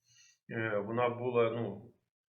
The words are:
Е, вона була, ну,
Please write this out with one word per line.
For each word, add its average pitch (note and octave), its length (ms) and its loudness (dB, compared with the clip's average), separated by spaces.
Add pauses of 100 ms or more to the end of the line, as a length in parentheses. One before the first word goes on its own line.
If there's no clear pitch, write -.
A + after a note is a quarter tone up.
(500)
Е, A2+ 360 -2
вона A#2+ 220 2
була, A#2 420 2
ну, A2 420 -6 (440)